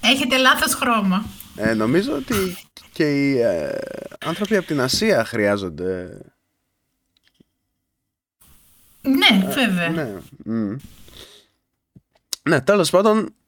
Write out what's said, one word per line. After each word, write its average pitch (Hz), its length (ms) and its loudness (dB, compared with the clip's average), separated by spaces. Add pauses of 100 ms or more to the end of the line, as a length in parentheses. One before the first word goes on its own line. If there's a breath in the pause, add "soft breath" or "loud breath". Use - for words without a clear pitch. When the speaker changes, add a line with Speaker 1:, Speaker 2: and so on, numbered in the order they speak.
Speaker 1:
Έχετε 262 360 2
λάθος 269 380 4
χρώμα. 214 500 0 (320)
Speaker 2:
Ε, 110 180 0
νομίζω 143 420 2
ότι 196 400 -4 (360)
και 165 120 0 (260)
οι, 135 100 2
ε, 85 380 -2 (460)
άνθρωποι 196 320 -2
από 180 100 0
την 147 140 -2
Ασία 131 440 2
χρειάζονται. 92 920 -4 (2750)
Speaker 1:
Ναι, 269 420 4
Speaker 2:
Ε, 185 100 -2
Speaker 1:
βέβαια. 185 340 0
Speaker 2:
ναι. 160 200 -4 (360)
Μμμ. 110 320 -4 (1700 loud breath)
Ναι, 147 180 2
τέλος 190 300 2
πάντων 214 440 2 (140)